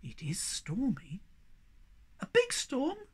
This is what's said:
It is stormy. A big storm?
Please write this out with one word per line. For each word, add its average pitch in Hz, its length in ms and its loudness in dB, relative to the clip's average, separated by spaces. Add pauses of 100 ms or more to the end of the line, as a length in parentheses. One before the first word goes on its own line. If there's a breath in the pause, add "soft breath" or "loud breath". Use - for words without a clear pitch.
It - 180 -12
is 160 180 -4
stormy. 190 800 -2 (960)
A - 80 -8
big 480 260 6
storm? 294 440 0 (160)